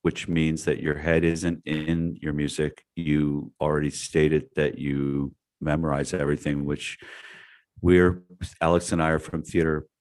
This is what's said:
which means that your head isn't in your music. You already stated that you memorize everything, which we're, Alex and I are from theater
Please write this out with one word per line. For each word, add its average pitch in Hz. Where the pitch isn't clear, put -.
which -
means 80
that 76
your 73
head 80
isn't 82
in 80
your 76
music. 73
You 73
already 76
stated 78
that 73
you 69
memorize 76
everything, 71
which -
we're, 90
Alex 85
and 85
I 80
are 78
from 80
theater 80